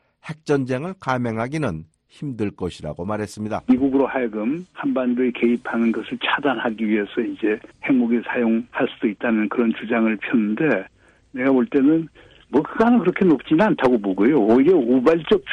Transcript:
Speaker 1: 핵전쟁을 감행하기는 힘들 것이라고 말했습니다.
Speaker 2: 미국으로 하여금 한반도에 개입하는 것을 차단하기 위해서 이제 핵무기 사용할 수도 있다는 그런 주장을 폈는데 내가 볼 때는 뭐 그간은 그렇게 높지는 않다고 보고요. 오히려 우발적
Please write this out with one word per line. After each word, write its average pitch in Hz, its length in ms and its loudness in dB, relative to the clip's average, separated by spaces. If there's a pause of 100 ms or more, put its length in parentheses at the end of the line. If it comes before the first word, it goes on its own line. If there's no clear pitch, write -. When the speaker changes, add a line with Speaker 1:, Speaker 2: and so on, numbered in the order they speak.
(240)
Speaker 1:
핵전쟁을 143 760 -4
감행하기는 120 880 -4 (220)
힘들 110 440 -6
것이라고 82 520 -10
말했습니다. 107 640 -6
Speaker 2:
미국으로 131 400 2
하여금 123 680 -4
한반도에 127 580 -2
개입하는 117 600 -2
것을 110 320 -8
차단하기 117 640 -2
위해서 104 320 -2
이제 107 400 -2 (240)
핵무기 120 420 2
사용할 120 680 -2
수도 - 140 -4
있다는 107 420 -2
그런 113 280 0
주장을 110 400 -2
폈는데 107 680 0 (460)
내가 135 200 0
볼 123 160 2
때는 151 400 2 (420)
뭐 147 120 2
그간은 233 380 2
그렇게 180 260 2
높지는 160 400 4
않다고 127 340 2
보고요. 101 400 2
오히려 131 380 6
우발적 139 760 2